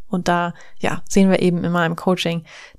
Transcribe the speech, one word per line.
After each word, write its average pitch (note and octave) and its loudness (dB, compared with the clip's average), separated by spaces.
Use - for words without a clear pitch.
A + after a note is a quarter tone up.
Und F3+ -2
da, F3 0
ja, - -2
sehen F#3+ 6
wir F#3 4
eben F3 2
immer E3+ 0
im E3 -2
Coaching, E3+ -2